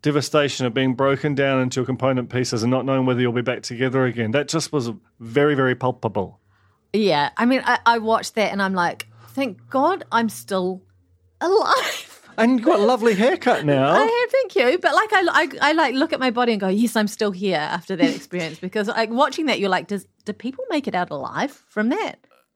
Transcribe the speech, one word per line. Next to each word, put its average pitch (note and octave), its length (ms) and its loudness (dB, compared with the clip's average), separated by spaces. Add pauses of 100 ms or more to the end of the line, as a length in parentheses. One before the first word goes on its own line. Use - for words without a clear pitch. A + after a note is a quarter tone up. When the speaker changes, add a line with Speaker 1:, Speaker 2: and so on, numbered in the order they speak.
Speaker 1:
devastation C#3+ 640 0
of A#2 80 -2
being C3 220 0
broken C#3 400 0
down C3+ 260 2
into B2+ 240 -2
component B2+ 440 -2
pieces B2 340 -2
and A#2+ 80 0
not B2+ 120 0
knowing C3+ 220 0
whether B2 160 0
you'll A#2+ 100 0
be A#2+ 100 -2
back A#2+ 200 -4
together C3 440 -2
again, A2+ 260 -2
that C#3 180 0
just D#3 240 -4
was A#2+ 160 -2 (320)
very, C#3+ 340 2
very C3 200 2
palpable. A2 680 -4 (500)
Speaker 2:
Yeah, E3 460 0
I A3+ 80 2
mean, B3+ 180 2
I, A#3+ 220 0
I A#3 140 4
watched A3 360 -2
that G#3 160 0
and G3+ 100 -4
I'm F#3+ 120 -2
like, F3 340 -2 (220)
"Thank C4 400 -8
God D4 420 0
I'm A3+ 160 0
still F#3 540 -6 (600)
alive." G4 760 0
<laughs> - 40 -20 (160)
Speaker 1:
And A#3 180 4
you've A#3 120 0
got D#4+ 140 4
a G3+ 40 2
lovely A#3 300 4
haircut A3+ 500 2
now. C#3 280 4
Speaker 2:
I F#3 80 4
have, A#4+ 320 2
thank C5 240 0
you. C#4 240 2
But, D#4 160 2
like, G#4+ 180 2
I, F#4+ 80 4 (220)
I, C#4+ 260 0
I, - 40 2
like, D4+ 200 2
look C#4+ 200 0
at C4+ 60 -4
my B3+ 120 0
body A#3+ 200 0
and G#3+ 80 0
go, F#3+ 80 -2
"Yes, G#3+ 280 0
I'm G#3+ 120 2
still G#3 220 -2
here," F#3 280 -2
after E3+ 380 -4
that E3+ 200 2
experience. E3 440 -8
Speaker 1:
<laughs> - 20 -14
Speaker 2:
Because, G3 260 -4
like, A3+ 240 -2
watching C#4 340 0
that, A#3 140 0
you're G3 100 -2
like, F3+ 160 0
"Does, G3 220 -8 (180)
do G#3 80 -8
people C4 380 -10
make D4+ 160 -2
it - 80 -6
out F3 160 -2
alive D3 400 -6 (180)
from G#3+ 200 -2
that?" - 360 -6 (300)